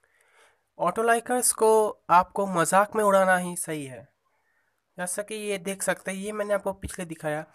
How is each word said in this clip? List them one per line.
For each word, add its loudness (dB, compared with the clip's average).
ऑटो -2
लाइकर्स 0
को 4
आपको 4
मजाक 2
में 0
उड़ाना 4
ही -4
सही -8
है। -16
जैसा -6
कि -10
ये -6
देख -8
सकते -4
हैं, -8
ये -10
मैंने -4
आपको -4
पिछले -12
दिखाया, -8